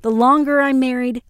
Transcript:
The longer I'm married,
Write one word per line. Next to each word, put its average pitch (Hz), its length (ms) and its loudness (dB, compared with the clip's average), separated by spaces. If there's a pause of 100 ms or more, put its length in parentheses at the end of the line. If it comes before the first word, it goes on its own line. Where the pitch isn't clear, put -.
The 226 80 -2
longer 277 500 2
I'm 277 180 0
married, 247 520 -4